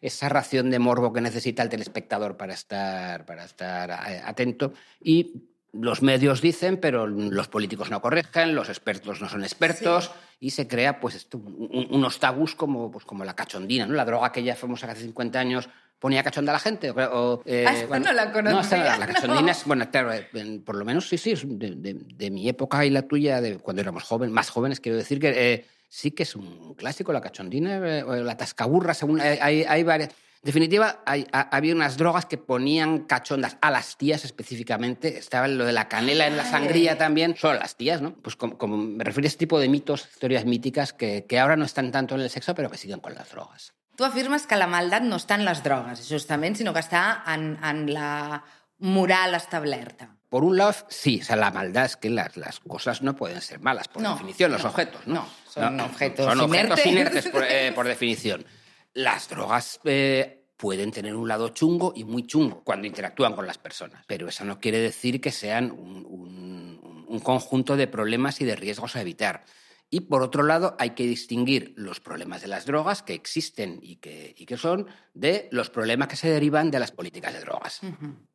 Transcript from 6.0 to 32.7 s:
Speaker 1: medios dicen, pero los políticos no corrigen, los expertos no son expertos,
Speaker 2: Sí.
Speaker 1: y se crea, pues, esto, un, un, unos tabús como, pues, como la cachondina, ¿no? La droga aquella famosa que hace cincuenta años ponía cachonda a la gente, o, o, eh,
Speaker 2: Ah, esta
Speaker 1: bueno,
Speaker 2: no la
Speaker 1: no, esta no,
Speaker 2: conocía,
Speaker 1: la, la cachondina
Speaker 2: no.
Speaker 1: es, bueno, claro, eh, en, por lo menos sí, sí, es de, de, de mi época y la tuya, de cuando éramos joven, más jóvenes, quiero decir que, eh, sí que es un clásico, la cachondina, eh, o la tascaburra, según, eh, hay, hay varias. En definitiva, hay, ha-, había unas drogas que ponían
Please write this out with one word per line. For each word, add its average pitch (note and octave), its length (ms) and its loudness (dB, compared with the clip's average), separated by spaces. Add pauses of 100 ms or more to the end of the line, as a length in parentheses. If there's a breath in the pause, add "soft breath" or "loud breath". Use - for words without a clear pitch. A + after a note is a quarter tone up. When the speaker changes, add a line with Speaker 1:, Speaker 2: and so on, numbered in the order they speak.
Speaker 1:
medios C3 400 6
dicen, F3 360 2
pero C3 280 0
los G2+ 420 -2
políticos G#2 440 -4
no G#2 100 -4
corrigen, E3 540 2
los A#2+ 140 -2
expertos G2 520 -6
no G2 80 -8
son G2+ 140 -6
expertos, E3+ 600 2
Speaker 2:
Sí. - 60 -12 (360 loud breath)
Speaker 1:
y - 40 -2
se C3+ 160 -4
crea, C3 320 2
pues, A#2+ 140 -4
esto, - 240 -14
un, G#2 340 -12
un, B2+ 200 -2
unos C3 280 2
tabús C#3 360 2
como, B2+ 340 -2
pues, - 160 -16
como G2 180 -10
la F#2+ 120 -8
cachondina, G2+ 500 -2
¿no? B2 80 -2
La C#3+ 120 2
droga A#2+ 220 2
aquella A#2+ 280 -2
famosa B2 320 -8
que A#2 60 -8
hace A2 100 -12
cincuenta A#2+ 360 -4
años B2+ 300 0 (300 loud breath)
ponía C3+ 240 2
cachonda C#3+ 280 0
a - 20 2
la D3 60 2
gente, G#3 300 -2
o, A2 60 -6
o, B2 500 0
eh, B2 220 2
Speaker 2:
Ah, - 60 4
esta A#2 140 -2
Speaker 1:
bueno, - 200 0
Speaker 2:
no - 60 4
la A3+ 120 4
Speaker 1:
no, G#3+ 60 -6
esta G#3+ 100 0
no, G#3+ 140 4
Speaker 2:
conocía, G3 280 4
Speaker 1:
la, C3+ 140 4
la G3 100 -2
cachondina - 340 2
Speaker 2:
no. E3+ 100 6
Speaker 1:
es, - 140 -2
bueno, B2 260 2
claro, B2 220 2
eh, G#2 200 -6
en, G#2+ 300 -8
por G#2 120 -6
lo G2+ 100 -2
menos C#3+ 220 0
sí, E3+ 120 0
sí, A3 140 0
es D#3 120 -2
de, G#2 300 -6
de, F#2 180 -8
de - 380 -8
mi G2 180 -2
época C#3 360 2
y C#3+ 40 6
la C3+ 140 4
tuya, C#3+ 360 2
de A2 200 -2
cuando G2 240 -4
éramos F2 180 -6
joven, A#2 300 -2
más A2 180 2
jóvenes, C3 300 0
quiero A2+ 180 -2
decir C3+ 220 -2
que, B2+ 340 4
eh, A2+ 120 -4 (240 soft breath)
sí - 220 -4
que E3 120 -4
es - 120 -6
un F2 400 -16
clásico, C3 360 -6
la C3+ 100 0
cachondina, C3 640 -4
eh, D#3 180 -2
o B2 120 -4
la A#2+ 220 -2
tascaburra, D#3 560 2
según, D3+ 260 2
eh, D3 220 2
hay, D3+ 260 4
hay D#3 160 4
varias. D#3 260 2
En - 360 -18
definitiva, E3 600 4
hay, C#3 280 0
ha-, C3+ 200 2
había D3+ 220 2
unas C#3+ 220 2
drogas E3 280 4
que D#3 120 -6
ponían D3+ 640 2